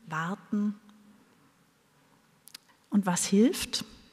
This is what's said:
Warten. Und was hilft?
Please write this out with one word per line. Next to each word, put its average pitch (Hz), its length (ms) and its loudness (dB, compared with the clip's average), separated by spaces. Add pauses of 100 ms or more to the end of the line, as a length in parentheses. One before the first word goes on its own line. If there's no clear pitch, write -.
Warten. 202 680 -4 (2250)
Und 202 160 2
was 175 200 0
hilft? - 580 2 (280)